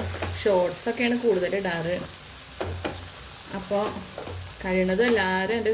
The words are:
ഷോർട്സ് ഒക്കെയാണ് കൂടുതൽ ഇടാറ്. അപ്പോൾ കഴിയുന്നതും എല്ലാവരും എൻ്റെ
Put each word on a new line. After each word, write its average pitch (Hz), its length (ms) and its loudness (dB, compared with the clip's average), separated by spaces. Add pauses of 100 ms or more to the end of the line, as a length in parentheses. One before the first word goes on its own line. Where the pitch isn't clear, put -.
(420)
ഷോർട്സ് 180 500 4
ഒക്കെയാണ് 240 320 2
കൂടുതൽ 180 360 4
ഇടാറ്. 170 360 0 (1600)
അപ്പോൾ 202 260 0 (760)
കഴിയുന്നതും 185 480 4
എല്ലാവരും 190 500 4
എൻ്റെ 214 140 2